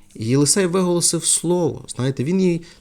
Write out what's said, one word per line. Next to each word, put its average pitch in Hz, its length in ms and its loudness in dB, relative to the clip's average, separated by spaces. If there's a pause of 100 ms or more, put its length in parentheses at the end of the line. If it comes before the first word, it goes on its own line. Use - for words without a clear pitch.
(140)
І 110 120 -8
Єлисей 143 400 2
виголосив 175 580 0
слово. 165 640 -2
Знаєте, 127 360 -4
він 185 160 0
їй 170 220 2 (180)